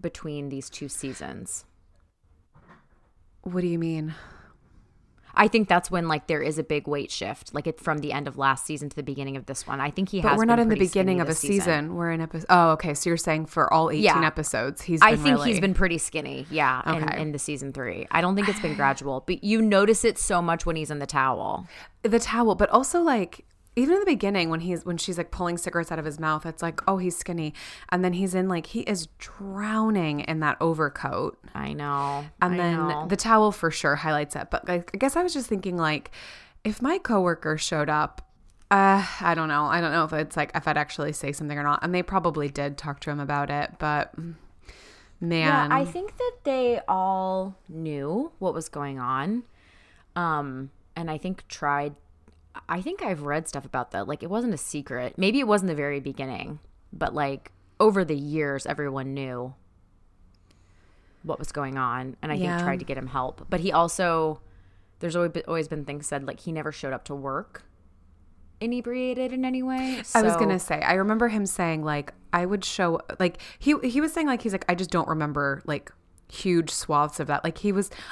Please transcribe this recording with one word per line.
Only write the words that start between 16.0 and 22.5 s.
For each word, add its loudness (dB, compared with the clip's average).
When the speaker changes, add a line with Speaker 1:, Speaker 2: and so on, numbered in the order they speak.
Speaker 1:
Yeah, 2
in, 2
Speaker 2:
Okay. -2
Speaker 1:
in -4
the -4
season -6
three. -8
I 4
don't 2
think 0
it's -2
been -2
Speaker 2:
<sighs> -8
Speaker 1:
gradual, 0
but -4
you 2
notice 6
it 2
so 0
much 0
when 0
he's -4
in -6
the -8
towel. 0
Speaker 2:
The 4
towel, 2